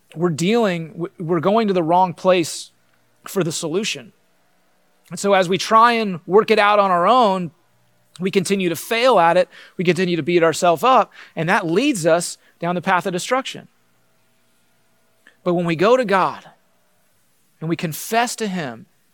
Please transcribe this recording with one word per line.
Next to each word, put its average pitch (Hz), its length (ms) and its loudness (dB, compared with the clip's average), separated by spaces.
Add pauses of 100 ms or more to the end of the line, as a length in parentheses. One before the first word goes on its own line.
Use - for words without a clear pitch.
(140)
we're 175 160 -2
dealing, 170 640 -2
w-, 165 260 -10
we're 170 220 -2
going 208 280 2
to 190 60 0
the 180 80 0
wrong 175 320 2
place - 560 -2 (560)
for 180 180 -4
the 160 80 -6
solution. 160 600 -6 (1000)
And 165 80 -14
so 202 140 0
as 185 160 2
we 185 80 -2
try 226 360 4
and 208 340 -4
work 196 240 2
it 220 80 4
out 208 220 4
on 196 100 2
our 175 160 2
own, 190 460 2 (680)
we 185 120 -4
continue 190 380 -2
to 165 80 -4
fail 233 420 2
at 170 180 4
it. 180 120 2 (280)
We 185 80 -4
continue 175 320 0
to 156 80 -4
beat 175 180 2
ourselves 165 400 2
up, 233 300 2 (240)
and 160 120 -4
that 208 160 0
leads 196 400 0
us 170 320 0 (220)
down 175 160 -4
the 175 80 -6
path 185 240 -2
of 190 60 -6
destruction. - 560 -6 (1800)
But 175 100 0
when 175 120 -2
we 170 100 -2
go 208 200 4
to 254 80 0
God 175 460 -2 (1080)
and 160 80 -8
we 165 80 -2
confess 226 600 -4
to 220 120 -6
him, 143 380 -10 (280)